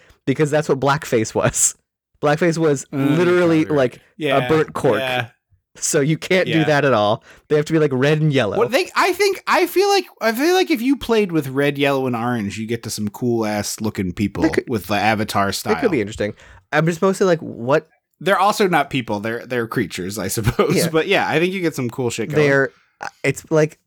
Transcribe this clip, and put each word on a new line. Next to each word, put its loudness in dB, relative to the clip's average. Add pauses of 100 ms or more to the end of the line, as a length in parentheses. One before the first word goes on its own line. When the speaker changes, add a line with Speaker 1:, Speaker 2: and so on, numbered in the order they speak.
(260)
Speaker 1:
Because 0
that's 0
what 0
blackface 0
was. 0 (460)
Blackface 2
was 0
Speaker 2:
Mm, 0
Speaker 1:
literally, 4
Speaker 2:
you're 2
probably -2
right. 2
Speaker 1:
like, -20 (160)
Speaker 2:
Yeah, 0
Speaker 1:
a -6
burnt 0
cork. 0
Speaker 2:
yeah. -2 (480)
Speaker 1:
So 0
you 0
can't 0
do 2
Speaker 2:
Yeah. 2
Speaker 1:
that 2
at 4
all. 2 (240)
They 0
have 0
to -4
be, 2
like, 2
red 2
and 2
yellow. 0
Speaker 2:
Well, 2
they, 0
I 2
think, 0
I 2
feel 2
like, 2 (160)
I 2
feel 0
like 2
if 0
you 2
played 0
with 0
red, 0
yellow, 0
and -2
orange, -2
you -6
get -6
to -10
some -6
cool 0
ass -4
looking -4
people -2
Speaker 1:
It 0
could, -2
Speaker 2:
with -4
the 0
Avatar 0
style. -2
Speaker 1:
it -6
could 0
be 0
interesting. -4 (380)
I'm 2
just -2
mostly 2
like, 2
what? -2 (340)
Speaker 2:
They're 0
also 2
not 0
people. -4
They're, -6
they're -2
creatures, -4
I -6
suppose. 0
Speaker 1:
Yeah. 2
Speaker 2:
But 0
yeah, 0
I 0
think 0
you -6
get -2
some -4
cool -4
shit -6
going. 0
Speaker 1:
They're, 2 (520)
it's -4
like 2